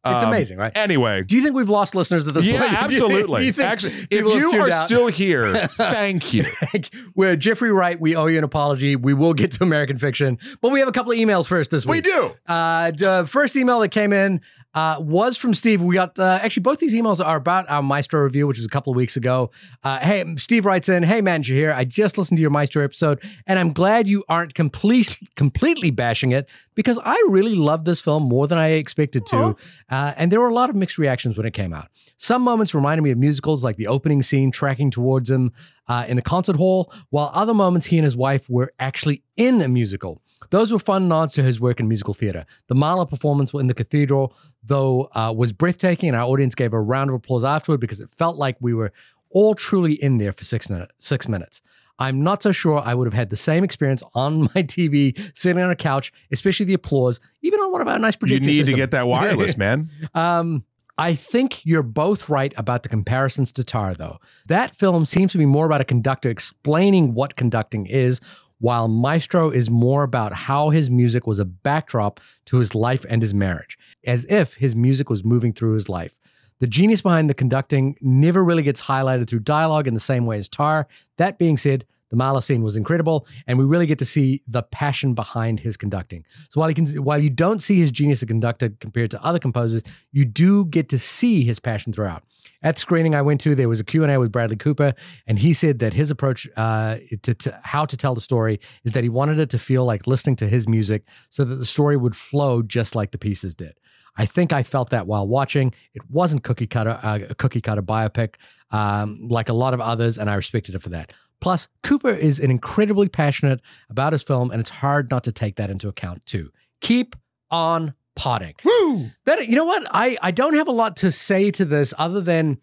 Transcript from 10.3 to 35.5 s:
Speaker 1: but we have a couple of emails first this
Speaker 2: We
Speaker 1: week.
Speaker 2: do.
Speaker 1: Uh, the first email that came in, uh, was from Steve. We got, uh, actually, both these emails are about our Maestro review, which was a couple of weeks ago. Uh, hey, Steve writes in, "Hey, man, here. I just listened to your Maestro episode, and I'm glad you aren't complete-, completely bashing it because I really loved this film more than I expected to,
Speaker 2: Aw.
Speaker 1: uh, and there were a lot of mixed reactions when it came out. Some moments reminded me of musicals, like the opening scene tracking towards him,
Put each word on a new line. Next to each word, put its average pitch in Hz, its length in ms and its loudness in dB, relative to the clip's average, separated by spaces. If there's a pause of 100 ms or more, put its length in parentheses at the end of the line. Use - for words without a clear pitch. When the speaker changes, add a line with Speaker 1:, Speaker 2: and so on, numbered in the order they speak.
Speaker 1:
but 233 80 2
we 277 80 2
have 269 100 2
a 240 40 -4
couple 240 180 -2
of 233 80 2
emails 208 300 2
first 170 240 0
this 151 120 0
Speaker 2:
We 311 140 0
Speaker 1:
week. 320 60 -4
Speaker 2:
do. 330 280 2 (140)
Speaker 1:
Uh, 165 460 0
the 180 360 2
first 277 280 0
email 247 240 2
that 208 80 2
came 208 240 0
in, 196 280 2 (340)
uh, 156 260 0
was 185 360 2
from 233 180 0
Steve. 208 280 2
We 180 140 2
got, 185 240 0
uh, 185 220 4
actually, 214 200 -2
both 269 160 2
these 285 160 0
emails 214 300 0
are 160 120 0
about 175 320 0
our 147 140 0
Maestro 143 400 0
review, 139 240 2
which 131 120 -2
was 113 80 -6
a - 20 -8
couple 135 240 -4
of 123 40 0
weeks 123 200 0
ago. 127 340 0 (320)
Uh, 135 160 -4
hey, 196 260 0 (120)
Steve 214 300 0
writes 190 220 2
in, 180 140 2
"Hey, 196 180 2
man, 180 220 0
here. 139 300 0
I 131 120 0
just 202 320 0
listened 185 200 0
to 160 60 2
your 156 80 4
Maestro 147 340 0
episode, 147 360 0 (260)
and 190 120 2
I'm 170 140 2
glad 196 340 2
you 202 220 2
aren't 165 260 -2
complete-, 208 640 2 (160)
completely 208 560 2
bashing 120 420 0
it 135 160 -2 (280)
because 233 260 2
I 294 260 0
really 208 280 4
loved 156 300 2
this 175 140 0
film 156 240 0
more 131 220 2
than 165 120 0
I 160 140 2
expected 147 560 -2
to, - 80 -2
Speaker 2:
Aw. 113 180 2 (360)
Speaker 1:
uh, 143 260 -2
and 170 140 0
there 208 80 4
were 240 100 4
a 233 60 0
lot 247 160 2
of 220 60 -2
mixed 190 220 -2
reactions 123 400 0
when 110 80 -4
it 110 80 -6
came 92 180 -6
out. 73 160 -12 (300)
Some 247 240 0
moments 233 320 2
reminded 151 280 2
me 147 80 2
of 120 80 0
musicals, 143 460 0
like 110 140 -2
the 107 100 -6
opening 139 340 0
scene 135 300 2
tracking 139 380 -2
towards 127 400 0
him, 127 200 2 (380)